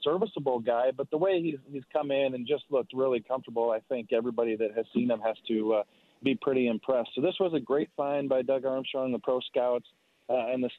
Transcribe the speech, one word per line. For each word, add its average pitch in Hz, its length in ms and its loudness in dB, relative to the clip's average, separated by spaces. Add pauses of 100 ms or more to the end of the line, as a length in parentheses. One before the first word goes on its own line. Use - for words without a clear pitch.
serviceable 151 560 0
guy. 120 320 2
But 135 180 -4
the 156 80 -2
way 185 240 2
he's, 151 180 -4 (120)
he's 135 120 -8 (100)
come 147 180 -2
in 135 240 2
and 123 100 -6
just 139 240 -2
looked 127 240 0
really 127 280 2
comfortable, 117 500 -2
I 110 160 0
think 120 240 -4
everybody 117 460 0
that 110 180 -2
has 113 180 -2
seen 123 160 2
him 113 120 0
has 110 160 -2 (100)
to, 110 280 2
uh, 104 80 2 (400)
be 135 120 2
pretty 131 320 2
impressed. 117 480 0
So 127 60 -2
this 180 180 0
was 180 140 2
a 147 80 2
great 135 340 0
find 143 320 -2
by 131 140 2
Doug 131 240 0
Armstrong, 131 480 -2
the 113 60 -2
pro 127 200 0
scouts, 123 460 0 (440)
uh, 120 180 0
and 127 140 -2
the 123 180 0